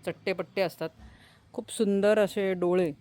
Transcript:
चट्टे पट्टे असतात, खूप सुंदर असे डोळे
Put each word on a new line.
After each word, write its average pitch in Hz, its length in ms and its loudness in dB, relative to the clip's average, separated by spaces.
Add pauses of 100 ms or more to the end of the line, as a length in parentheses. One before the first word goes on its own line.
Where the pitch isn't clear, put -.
चट्टे 185 280 -6
पट्टे 180 280 -6
असतात, 165 280 -4 (640)
खूप - 180 -12
सुंदर 202 480 2
असे 196 340 0
डोळे 180 480 2